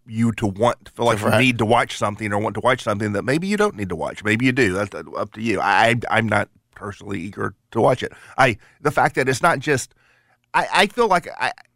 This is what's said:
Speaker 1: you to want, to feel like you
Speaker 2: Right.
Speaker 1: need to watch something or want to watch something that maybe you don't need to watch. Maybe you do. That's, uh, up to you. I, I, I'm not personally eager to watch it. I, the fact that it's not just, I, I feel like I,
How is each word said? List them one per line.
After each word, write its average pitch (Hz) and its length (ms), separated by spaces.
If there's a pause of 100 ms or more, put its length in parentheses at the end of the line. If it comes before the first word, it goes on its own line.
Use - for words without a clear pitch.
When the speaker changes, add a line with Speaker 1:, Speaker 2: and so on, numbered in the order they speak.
Speaker 1:
you 113 260
to 110 140
want, 104 380
to - 60
feel 117 140
like 117 140
you 107 80
Speaker 2:
Right. 110 120
Speaker 1:
need 127 200
to 117 60
watch 117 320
something 104 360
or 101 60
want 107 160
to 101 60
watch 123 220
something 104 300
that 98 100
maybe 156 240
you 208 80
don't 208 220
need 98 120
to 87 60
watch. 78 300
Maybe 110 200
you 131 60
do. 120 220
That's, 101 200
uh, 80 100 (120)
up 104 180
to 110 80
you. 98 200
I, 101 280
I, 120 60 (140)
I'm 110 180
not 104 220 (260)
personally 101 460
eager 104 320 (180)
to 117 80
watch 131 240
it. - 80 (260)
I, 127 200 (240)
the 147 100
fact 143 240
that 131 140
it's 131 120
not 165 180
just, 135 340 (600)
I, 156 200
I 190 140
feel 233 200
like 180 200 (120)
I, 123 120 (240)